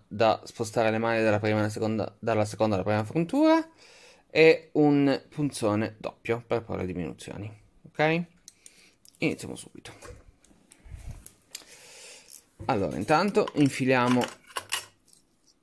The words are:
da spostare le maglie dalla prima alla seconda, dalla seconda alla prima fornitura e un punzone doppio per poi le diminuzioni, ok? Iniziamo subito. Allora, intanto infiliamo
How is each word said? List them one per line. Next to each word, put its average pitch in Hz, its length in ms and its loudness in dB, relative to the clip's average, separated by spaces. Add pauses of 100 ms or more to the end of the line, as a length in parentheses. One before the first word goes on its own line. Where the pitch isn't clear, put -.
da 110 380 2
spostare 110 460 -2
le 110 80 0
maglie 113 240 0
dalla 104 180 4
prima 107 200 2
alla 104 100 0
seconda, 107 480 -4
dalla 110 260 0
seconda 107 300 0
alla 92 100 0
prima 107 180 0
fornitura 294 640 2 (640)
e 160 440 4
un 143 580 4
punzone 113 680 -2
doppio - 500 -6
per 117 180 -4
poi 92 120 -8
le 92 100 -4
diminuzioni, 90 640 -8 (360)
ok? 160 380 0 (1000)
Iniziamo - 320 -4
subito. - 380 -18 (2750)
Allora, 92 320 -2
intanto 175 580 0
infiliamo 127 680 2 (1400)